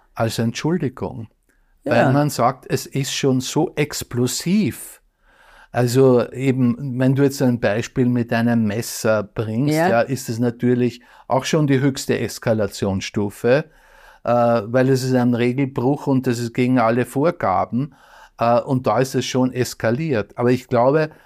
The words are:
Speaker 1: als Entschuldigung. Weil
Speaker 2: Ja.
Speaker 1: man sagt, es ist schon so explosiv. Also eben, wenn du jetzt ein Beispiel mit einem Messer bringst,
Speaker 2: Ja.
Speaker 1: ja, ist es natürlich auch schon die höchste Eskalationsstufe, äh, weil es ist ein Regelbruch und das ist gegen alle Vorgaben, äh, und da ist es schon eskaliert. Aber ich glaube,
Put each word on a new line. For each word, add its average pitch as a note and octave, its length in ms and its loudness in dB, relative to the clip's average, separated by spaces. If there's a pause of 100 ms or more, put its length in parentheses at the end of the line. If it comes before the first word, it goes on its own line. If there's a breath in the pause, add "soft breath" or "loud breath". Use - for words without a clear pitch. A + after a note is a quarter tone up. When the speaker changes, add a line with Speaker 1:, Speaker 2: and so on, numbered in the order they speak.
(120 soft breath)
Speaker 1:
als A#2 280 -4
Entschuldigung. A#2 880 -4 (560)
Weil - 140 2
Speaker 2:
Ja. D3+ 120 4
Speaker 1:
man C#3+ 200 2
sagt, B2+ 380 -2
es - 180 -4
ist - 280 -6
schon C3 260 0
so - 360 -2
explosiv. D3 1200 -2 (680 soft breath)
Also B2 640 4
eben, B2+ 640 0
wenn C3 160 2
du C3+ 80 2
jetzt C#3 180 0
ein B2 200 0
Beispiel A#2+ 460 -2
mit B2 260 0
einem A#2 320 2
Messer G#2+ 580 -2
bringst, A#2 540 -2
Speaker 2:
Ja. E3 120 2
Speaker 1:
ja, A#2 120 4
ist C3 280 -6
es A#2 120 -4
natürlich B2 600 0 (280 loud breath)
auch C3 160 0
schon D3+ 240 0
die C#3 100 4
höchste C3+ 400 0
Eskalationsstufe, G#2+ 1500 -2 (580 soft breath)
äh, - 80 -2
weil A#2+ 560 2
es C3 160 2
ist B2+ 100 0
ein B2 200 4
Regelbruch C3 760 -2
und C3 180 0
das A#2+ 140 0
ist A#2 140 -6
gegen B2+ 260 2
alle A#2 260 2
Vorgaben, A#2+ 880 -2 (440 loud breath)
äh, A#2 220 2
und C3 280 -2
da G#2+ 100 2
ist C3+ 160 0
es B2+ 120 -2
schon B2+ 260 0
eskaliert. B2 840 -2
Aber B2 140 2
ich B2+ 160 0
glaube, C#3 440 2 (160 soft breath)